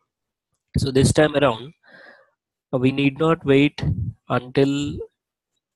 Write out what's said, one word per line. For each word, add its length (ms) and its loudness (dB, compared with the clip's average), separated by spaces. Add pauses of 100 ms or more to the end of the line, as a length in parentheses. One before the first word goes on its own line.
(760)
So 140 -2
this 220 2
time 240 2
around, 360 0 (1040)
uh, 40 -2
we 140 2
need 260 -2
not 280 0
wait 360 2 (460)
until 720 -2 (760)